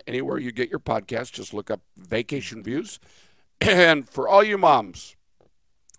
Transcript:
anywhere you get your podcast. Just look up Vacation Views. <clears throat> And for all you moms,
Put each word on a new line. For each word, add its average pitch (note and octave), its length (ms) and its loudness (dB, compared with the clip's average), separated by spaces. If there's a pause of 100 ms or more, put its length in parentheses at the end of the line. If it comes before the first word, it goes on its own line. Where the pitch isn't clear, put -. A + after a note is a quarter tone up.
anywhere C3 300 -6
you B2 140 -8
get A#2+ 180 -6
your - 100 -8
podcast. A#2 540 -8
Just - 200 -16
look G#2 180 -10
up G#2 100 -6 (160)
Vacation A2 680 -8
Views. B2 400 -10
<clears throat> - 60 -20 (520)
And E3+ 480 4
for C3+ 180 -6
all G3 160 8
you G#3+ 140 0
moms, C3 580 0 (840)